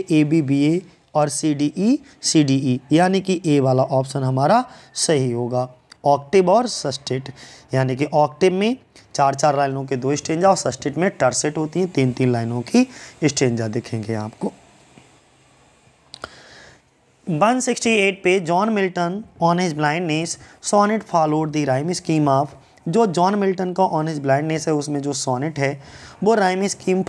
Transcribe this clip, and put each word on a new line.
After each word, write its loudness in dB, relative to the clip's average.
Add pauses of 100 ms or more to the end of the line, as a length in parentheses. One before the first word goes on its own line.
(100)
एबी, 4
बीए 0 (340)
और 2
सीडीई, 0 (240)
सीडीई, 2 (120)
यानी 4
कि -2
ए 4
वाला 2
ऑप्शन -2
हमारा 2 (320)
सही 0
होगा। -4 (360)
ऑक्टेव 2
और 4
सस्टेट, -6 (460)
यानी 0
कि -2 (100)
ऑक्टेव 2
में 0 (380)
चार 2
चार 2
लाइनों -2
के -4
दो -2
स्टेंजा 0
और 4
सस्टेट -4
में 0
टर्सेट -2
होती -4
हैं, 0
तीन 0
तीन 0
लाइनों -2
की 2 (380)
स्टेंजा 0
दिखेंगे -6
आपको। -8 (2750)
वन 0
सिक्सटी -2
एट 0
पे, 2
जॉन 0
मिल्टन -2 (200)
on 2
his -2
blindness -2 (280)
sonnet 2
followed 0
the -2
rhyme -2
scheme 0
of, 2 (400)
जो 2
जॉन 2
मिल्टन -2
का 2
on -2
his -6
blindness 0
है 2
उसमें -2
जो -4
सोनेट -4
है -2 (440)
वो 4
राइम 0
स्कीम -2